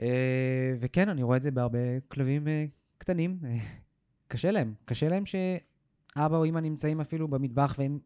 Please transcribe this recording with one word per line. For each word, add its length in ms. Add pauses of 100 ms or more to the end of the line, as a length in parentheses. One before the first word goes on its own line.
אה, 760
וכן, 300
אני 140
רואה 140
את 40
זה 100
בהרבה 280 (280)
כלבים, 400
אה, 180 (320)
קטנים. 480
אה, 120 (680)
קשה 240
להם. 220 (120)
קשה 240
להם 160
שאבא 1120
או 80
אמא 140
נמצאים 420
אפילו 260
במטבח 500
והם 280